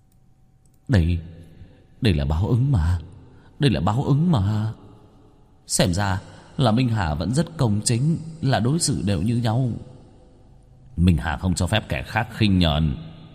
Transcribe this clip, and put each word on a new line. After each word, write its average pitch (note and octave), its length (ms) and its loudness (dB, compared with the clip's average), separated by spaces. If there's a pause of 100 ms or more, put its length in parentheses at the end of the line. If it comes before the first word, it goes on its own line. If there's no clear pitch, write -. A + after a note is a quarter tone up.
(880)
"Đây, F2 300 4 (840)
đây G2 140 4
là C#2 100 0
báo D#2 240 -2
ứng C3 240 2
mà, F2 260 0 (600)
đây C#3+ 120 2
là D2 100 0
báo G#2 240 0
ứng D#3+ 280 2
mà. G#2+ 400 0 (920)
Xem F#2 280 0
ra G2 260 -2 (360)
là B2 160 4
Minh B2+ 160 2
Hà F#2+ 260 0
vẫn E2+ 200 -4
rất E3 220 -2
công G#2+ 280 0
chính, C#3 340 0 (220)
là B2+ 200 0
đối B2+ 180 0
xử G#2 280 -2
đều F#2+ 160 0
như A#2 140 0
nhau. A#2+ 340 0 (1300)
Minh E2+ 200 4
Hà D2+ 200 -4
không F#2 180 -2
cho F2+ 120 -2
phép G#2 220 -2
kẻ C2 140 -4
khác A2+ 300 -4
khinh G2 260 2
nhờn. D#2 380 2 (380)